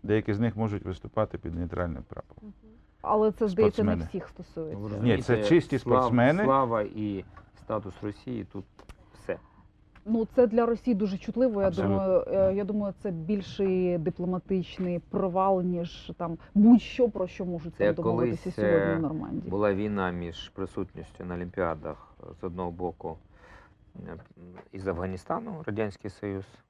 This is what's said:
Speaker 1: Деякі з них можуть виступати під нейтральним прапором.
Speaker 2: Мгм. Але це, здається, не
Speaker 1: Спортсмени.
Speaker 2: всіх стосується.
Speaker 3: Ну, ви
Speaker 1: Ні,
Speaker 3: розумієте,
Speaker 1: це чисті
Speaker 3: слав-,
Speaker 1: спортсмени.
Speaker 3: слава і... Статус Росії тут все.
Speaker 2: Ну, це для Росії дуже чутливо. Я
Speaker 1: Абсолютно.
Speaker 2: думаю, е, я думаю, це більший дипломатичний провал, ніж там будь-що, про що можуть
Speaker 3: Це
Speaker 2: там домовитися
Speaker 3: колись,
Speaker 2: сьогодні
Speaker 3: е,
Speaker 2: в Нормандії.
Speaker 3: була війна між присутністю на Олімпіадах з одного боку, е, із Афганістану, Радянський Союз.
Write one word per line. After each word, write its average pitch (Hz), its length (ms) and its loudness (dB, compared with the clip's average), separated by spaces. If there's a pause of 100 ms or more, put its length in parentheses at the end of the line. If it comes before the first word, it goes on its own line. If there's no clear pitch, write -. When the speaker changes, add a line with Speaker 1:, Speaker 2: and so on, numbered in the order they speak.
Speaker 1:
Деякі 107 320 0
з 101 60 -2
них 113 160 0
можуть 104 280 -4
виступати - 540 -4
під 80 160 -10
нейтральним 85 540 -6
прапором. - 340 -16
Speaker 2:
Мгм. 208 100 -18 (500)
Але 214 300 2
це, 220 160 -2
здається, 107 360 2
не 90 80 2
Speaker 1:
Спортсмени. 85 160 -2
Speaker 2:
всіх 185 200 -8
стосується. 160 500 -12
Speaker 3:
Ну, 101 40 -8
ви 107 60 -8
Speaker 1:
Ні, 104 60 -6
Speaker 3:
розумієте, 110 280 2
Speaker 1:
це 110 220 2
чисті 143 340 4
Speaker 3:
слав-, 123 240 4
Speaker 1:
спортсмени. 127 420 4
Speaker 3:
слава 127 380 2
і... 101 420 -4 (340)
Статус 98 440 -6
Росії 107 500 -8
тут 101 120 -12 (500)
все. - 220 -8 (680)
Speaker 2:
Ну, 220 280 0
це 247 120 6
для 226 200 2
Росії 233 280 0
дуже 196 240 -2
чутливо. 226 440 0
Я 196 60 4
Speaker 1:
Абсолютно. 196 300 2
Speaker 2:
думаю, 190 260 2 (260)
е, 190 40 0
я 202 100 0
думаю, 196 380 -4
це 208 80 -4
більший 185 880 0
дипломатичний 180 1000 -2
провал, 190 640 2
ніж 175 540 -4
там 165 220 -6 (160)
будь-що, 226 540 8
про 185 180 -2
що - 180 -8
можуть 170 300 -6
Speaker 3:
Це 104 180 4
Speaker 2:
там 104 120 -2
домовитися 117 380 2
Speaker 3:
колись, 185 120 -6
Speaker 2:
сьогодні 98 380 4
Speaker 3:
е, - 40 2
Speaker 2:
в 165 40 0
Нормандії. - 500 -4
Speaker 3:
була 101 240 2
війна 101 360 -2
між 87 380 -8
присутністю - 760 -10
на 90 100 -8
Олімпіадах 85 800 -6 (260)
з - 40 -10
одного 87 260 -6
боку, 85 460 -8 (920)
е, 82 80 -14 (560)
із 98 160 -6
Афганістану, 95 760 -6
Радянський 104 440 -6
Союз. 98 340 -8 (260)